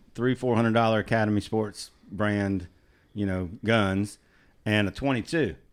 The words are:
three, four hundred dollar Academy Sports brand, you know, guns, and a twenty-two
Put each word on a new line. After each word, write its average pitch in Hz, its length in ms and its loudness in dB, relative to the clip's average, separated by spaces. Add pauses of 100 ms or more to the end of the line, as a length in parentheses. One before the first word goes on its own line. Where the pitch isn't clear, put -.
(140)
three, 123 220 0
four 123 200 0
hundred 113 180 4
dollar 113 260 4
Academy 107 420 2
Sports 107 480 -4 (220)
brand, 101 560 -2 (480)
you 104 100 -2
know, 92 240 -2 (160)
guns, 104 540 0 (460)
and 107 220 2
a 92 40 -4
twenty-two 131 640 -2 (180)